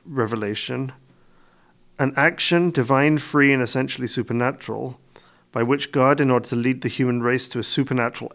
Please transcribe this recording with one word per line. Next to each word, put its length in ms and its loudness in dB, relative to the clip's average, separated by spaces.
revelation. 840 -4
"An 180 0
action, 540 2
divine, 480 4
free, 360 4
and 100 2
essentially 440 -4
supernatural, 920 -4
by 120 -2
which 280 0
God, 300 4
in 80 4
order 200 2
to 60 -2
lead 260 0
the 80 -4
human 340 -2
race 260 0
to 100 -6
a 40 -4
supernatural 720 -2